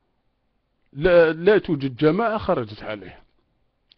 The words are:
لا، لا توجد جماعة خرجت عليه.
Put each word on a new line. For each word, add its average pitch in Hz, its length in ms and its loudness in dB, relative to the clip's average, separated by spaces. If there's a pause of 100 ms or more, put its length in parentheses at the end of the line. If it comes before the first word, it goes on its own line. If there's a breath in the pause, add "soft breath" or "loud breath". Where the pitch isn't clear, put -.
(920)
لا، 165 380 4
لا 175 260 2
توجد 139 380 -4
جماعة 202 420 0
خرجت 123 460 -6
عليه. 98 400 -14 (760)